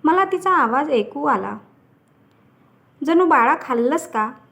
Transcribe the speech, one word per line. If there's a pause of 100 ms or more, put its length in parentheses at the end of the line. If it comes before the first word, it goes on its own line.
मला
तिचा
आवाज
ऐकू
आला, (1500)
जणू,
"बाळा,
खाल्लंस
का?" (200)